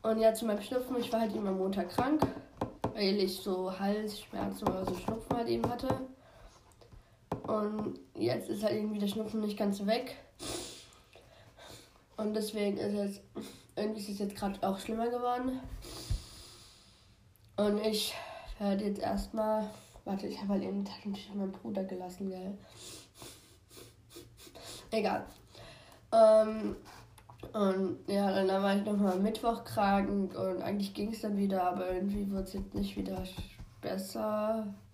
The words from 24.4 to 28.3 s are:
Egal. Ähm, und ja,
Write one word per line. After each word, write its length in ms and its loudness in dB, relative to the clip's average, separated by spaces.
Egal. 340 2
Ähm, 640 8
und 460 2
ja, 240 4